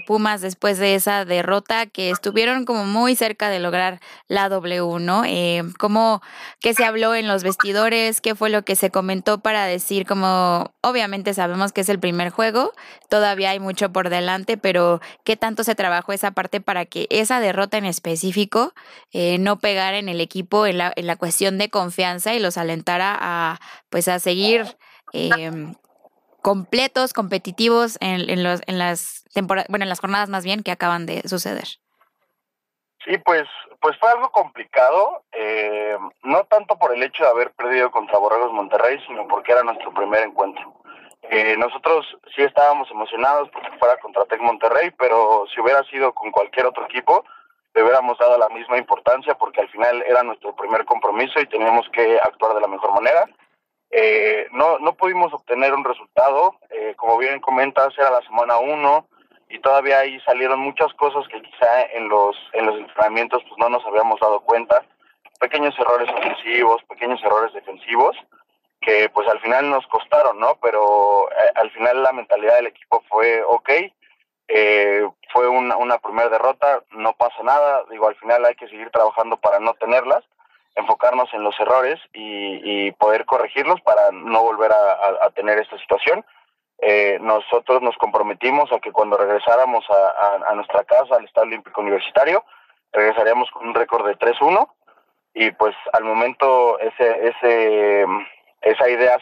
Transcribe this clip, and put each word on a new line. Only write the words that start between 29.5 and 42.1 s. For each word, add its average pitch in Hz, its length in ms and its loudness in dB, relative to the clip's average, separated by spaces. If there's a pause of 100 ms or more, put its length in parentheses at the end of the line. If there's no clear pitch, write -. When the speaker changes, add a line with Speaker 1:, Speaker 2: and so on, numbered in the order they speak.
Speaker 1:
bueno, 202 160 -4
en 190 40 -4
las 180 120 -8
jornadas 196 280 -4
más 190 160 -8
bien 202 200 -4
que 180 80 -6
acaban 175 340 -4
de 165 220 -8
suceder? 180 380 -6 (1400)
Speaker 2:
Sí, 196 200 -2
pues, 160 200 2 (360)
pues 156 180 2
fue 226 120 4
algo 240 200 0
complicado, - 1000 2
eh, 107 640 -4 (280)
no 156 200 2
tanto 208 340 2
por 151 140 2
el 120 120 -4
hecho 131 180 -4
de 143 80 6
haber 120 220 0
perdido 123 400 -2
contra 107 260 0
Borregos 110 340 2
Monterrey, 107 540 0
sino 107 220 -10
porque 101 240 -2
era 123 100 6
nuestro 117 320 -6
primer 104 300 0
encuentro. 98 500 -6 (560)
Eh, 110 260 0
nosotros 135 480 0 (300)